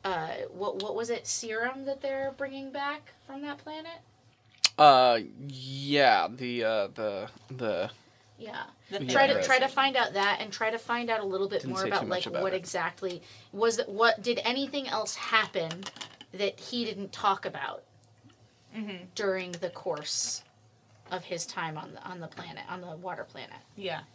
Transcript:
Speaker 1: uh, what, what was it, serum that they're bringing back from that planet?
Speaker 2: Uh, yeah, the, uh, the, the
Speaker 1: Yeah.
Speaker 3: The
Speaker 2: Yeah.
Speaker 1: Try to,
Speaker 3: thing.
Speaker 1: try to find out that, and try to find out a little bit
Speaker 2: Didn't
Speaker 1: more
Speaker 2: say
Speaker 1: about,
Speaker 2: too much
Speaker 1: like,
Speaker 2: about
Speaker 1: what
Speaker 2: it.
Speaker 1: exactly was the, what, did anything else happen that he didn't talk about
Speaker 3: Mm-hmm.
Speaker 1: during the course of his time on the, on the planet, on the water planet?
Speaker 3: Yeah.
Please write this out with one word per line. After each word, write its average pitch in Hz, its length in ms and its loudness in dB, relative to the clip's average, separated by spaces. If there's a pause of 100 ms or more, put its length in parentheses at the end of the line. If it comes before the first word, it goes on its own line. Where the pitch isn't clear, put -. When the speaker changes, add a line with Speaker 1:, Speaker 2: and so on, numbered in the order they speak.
Speaker 1:
uh, 170 220 0 (260)
what, 190 280 -4
what 208 140 -4
was 233 140 -4
it, - 180 -4
serum 240 580 -4
that 269 160 -4
they're 269 360 -4
bringing 269 340 -8
back 285 420 -6 (140)
from 277 140 -10
that 294 160 -8
planet? 311 420 -12 (760)
Speaker 2:
Uh, 127 420 10 (280)
yeah, 135 840 4
the, 123 340 -4
uh, 110 300 2
the, 107 340 -4 (220)
the 107 400 -2 (480)
Speaker 1:
Yeah. - 260 -10 (280)
Speaker 3:
The 392 120 -4
Speaker 2:
Yeah. 254 80 -2
Speaker 1:
Try 269 160 8
to, 277 80 4
Speaker 3:
thing. - 80 2
Speaker 1:
try 262 160 4
to 262 80 4
find 269 300 2
out 233 160 2
that, 196 280 2
and 208 120 -6
try 220 160 0
to 226 80 -2
find 240 320 -2
out 220 120 2
a 202 40 -4
little 190 240 0
bit 202 120 0
Speaker 2:
Didn't - 120 -6
Speaker 1:
more 185 80 0
Speaker 2:
say 190 60 0
Speaker 1:
about, - 140 2
Speaker 2:
too - 60 -4
much 180 180 -2
Speaker 1:
like, - 20 -6
Speaker 2:
about - 160 -2
Speaker 1:
what 185 100 0
Speaker 2:
it. 185 40 0
Speaker 1:
exactly 180 640 -4 (300)
was 220 260 4
the, 233 60 0
what, 220 380 4
did 233 240 0
anything 269 420 0
else 214 280 -2
happen 190 560 0 (600)
that 196 260 -2
he 240 260 -4
didn't 196 260 -8
talk 196 340 2
about - 380 -6 (920)
Speaker 3:
Mm-hmm. 202 300 -8 (100)
Speaker 1:
during 185 380 -2
the 175 160 -6
course - 720 -4 (680)
of 180 140 -6
his 170 220 -6
time 160 320 -6
on - 160 -12
the, - 100 -16
on 180 160 -10
the 160 80 -10
planet, - 400 -14
on 180 140 -8
the 175 60 -14 (100)
water 180 260 -8
planet? - 320 -14 (220)
Speaker 3:
Yeah. 175 240 -6 (120)